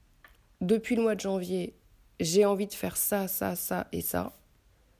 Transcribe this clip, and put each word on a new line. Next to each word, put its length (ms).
depuis 340
le 60
mois 140
de 60
janvier, 540
j'ai 260
envie 220
de 80
faire 240
ça, 300
ça, 280
ça 360
et 100
ça. 340